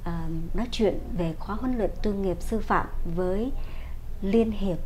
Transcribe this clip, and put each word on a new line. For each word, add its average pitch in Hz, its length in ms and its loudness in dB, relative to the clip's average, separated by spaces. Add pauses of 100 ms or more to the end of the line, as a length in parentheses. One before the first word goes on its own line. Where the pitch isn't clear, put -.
à, 170 240 -2 (260)
nói 226 180 2
chuyện - 280 2 (180)
về 165 220 0
khóa 196 160 -4
huấn 254 220 0
luyện 190 140 2 (120)
tu 208 100 2
nghiệp 190 260 0
sư 226 200 0
phạm 208 280 2 (280)
với 190 360 0 (720)
Liên 220 300 4
hiệp 196 340 0